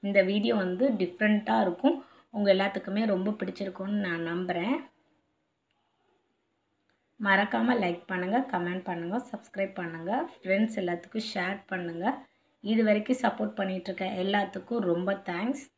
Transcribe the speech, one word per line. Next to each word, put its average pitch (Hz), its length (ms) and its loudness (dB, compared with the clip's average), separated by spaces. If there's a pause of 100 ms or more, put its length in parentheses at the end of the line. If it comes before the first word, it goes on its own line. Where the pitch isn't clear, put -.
இந்த 196 120 4 (140)
video 214 320 2
வந்து 185 220 0 (160)
டிஃப்ரெண்ட்டா 208 640 2
இருக்கும். 262 300 2 (400)
உங்க 202 200 4
எல்லாத்துக்குமே 196 480 -2 (100)
ரொம்ப 196 260 -2
பிடிச்சிருக்கும்னு 196 680 -4
நான் 170 260 -2
நம்புறேன். 180 420 -2 (2500)
மறக்காம 214 560 4
like 175 260 0
பண்ணுங்க, 185 300 0 (120)
comment 180 380 -2
பண்ணுங்க, 175 300 -4 (100)
subscribe 196 500 -6
பண்ணுங்க, 165 320 -6 (220)
Friends 208 500 0
எல்லாத்துக்கும் 175 520 -4
share 196 260 -2 (100)
பண்ணுங்க. 175 340 -4 (600)
இது 220 240 4
வரைக்கும் 214 340 2
support 214 360 0
பண்ணிட்டு 190 320 -4
இருக்க 185 160 -4 (180)
எல்லாத்துக்கும் 202 680 -2
ரொம்ப 180 200 2 (200)
thanks. 220 340 -4 (140)